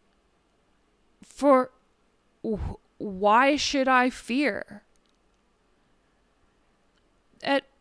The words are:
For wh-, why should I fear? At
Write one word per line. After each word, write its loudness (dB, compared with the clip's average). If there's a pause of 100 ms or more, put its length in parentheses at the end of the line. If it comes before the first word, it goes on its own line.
(1200)
For 2 (760)
wh-, -6 (220)
why 2
should -2
I 2
fear? -6 (2500)
At -2 (180)